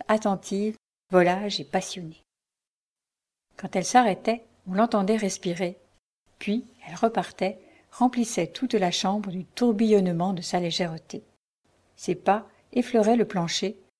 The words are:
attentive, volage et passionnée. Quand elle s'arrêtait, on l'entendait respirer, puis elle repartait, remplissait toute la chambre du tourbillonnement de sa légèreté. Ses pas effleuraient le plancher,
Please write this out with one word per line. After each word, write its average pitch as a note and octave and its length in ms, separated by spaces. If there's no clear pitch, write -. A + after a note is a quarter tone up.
attentive, G#3+ 720
volage F#3 480
et C#3+ 60
passionnée. F3+ 560
Quand - 180
elle F3+ 100
s'arrêtait, A3+ 600
on F#3 60
l'entendait G#3+ 440
respirer, F#3 600
puis A3+ 260
elle E3 80
repartait, G3+ 640
remplissait A#3+ 560
toute - 260
la F#3 180
chambre G3+ 380
du F3+ 140
tourbillonnement G3+ 920
de F3 80
sa - 180
légèreté. E3+ 640
Ses F3+ 200
pas G3+ 320
effleuraient A#3 460
le G#3+ 80
plancher, F#3+ 520